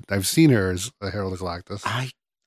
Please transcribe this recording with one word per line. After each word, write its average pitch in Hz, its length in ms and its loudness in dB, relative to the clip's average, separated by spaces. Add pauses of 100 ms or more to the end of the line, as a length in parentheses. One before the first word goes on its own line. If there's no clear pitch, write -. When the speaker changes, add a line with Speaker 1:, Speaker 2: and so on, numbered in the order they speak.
(120)
Speaker 1:
I've 98 140 -2
seen 160 240 6
her 95 220 4
as 95 180 -6 (100)
the 98 120 -6
Herald 95 200 -6
of 90 60 -8
Galactus. 90 460 -8
Speaker 2:
I, 123 260 -4 (360)